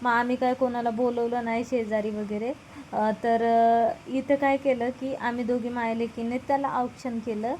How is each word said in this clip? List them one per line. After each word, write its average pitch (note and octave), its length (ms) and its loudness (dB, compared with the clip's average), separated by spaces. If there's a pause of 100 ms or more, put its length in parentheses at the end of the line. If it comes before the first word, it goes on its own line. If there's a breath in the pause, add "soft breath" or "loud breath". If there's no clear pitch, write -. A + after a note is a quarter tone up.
मग B3 80 2
आम्ही B3 260 2
काय B3+ 180 2
कोणाला A#3+ 360 0
बोलवलं A#3+ 540 0
नाही A3+ 200 -2
शेजारी A3 460 -2
वगैरे. G#3+ 420 -4 (400 loud breath)
अ, G#3+ 180 2 (140)
तर, A#3 180 4
अ, A#3 500 6 (180)
इथं C4 240 2
काय C#4 220 4
केलं B3+ 340 0
की C4 240 -6
आम्ही A#3+ 300 -4
दोघी A#3+ 240 0
मायलेकीने A#3 680 -2
त्याला C#4 300 0
औक्षण B3 500 -4
केलं A3+ 420 -4